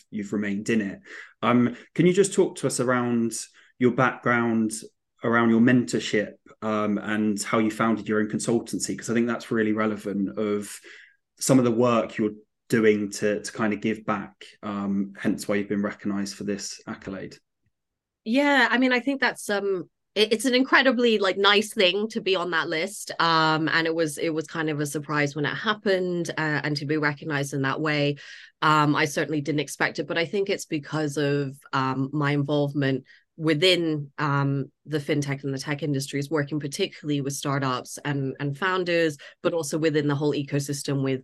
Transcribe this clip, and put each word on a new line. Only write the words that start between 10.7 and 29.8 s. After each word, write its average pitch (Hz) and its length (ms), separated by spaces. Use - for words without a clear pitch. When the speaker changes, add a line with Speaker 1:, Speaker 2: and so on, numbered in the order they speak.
Speaker 1:
some 135 180
of 123 80
the 120 60
work 117 460
you're 104 180
doing 107 400
to, 104 320
to - 100
kind 107 220
of 104 80
give 110 240
back, 101 400
um, 101 560
hence - 300
why 104 80
you've 101 120
been 101 140
recognized 101 540
for - 80
this 101 420
accolade. 98 500
Speaker 2:
Yeah, 269 460
I 233 80
mean, 254 160
I 247 60
think 269 200
that's, - 300
um, 196 400
it, 214 180
it's 226 120
an 247 100
incredibly, 247 640
like, 190 180
nice 202 360
thing 202 360
to - 120
be 185 140
on 175 160
that 160 180
list. 170 500
Um, 160 480
and 160 180
it 165 80
was, 160 240
it 165 160
was 151 140
kind 156 220
of 147 100
a 151 60
surprise 143 500
when 147 100
it - 80
happened, 185 800
uh, 151 320
and 147 140
to 147 80
be 156 120
recognized 147 560
in 139 80
that 135 200
way. 147 340
Um, 151 340
I 156 100
certainly 151 360
didn't 147 180
expect 147 400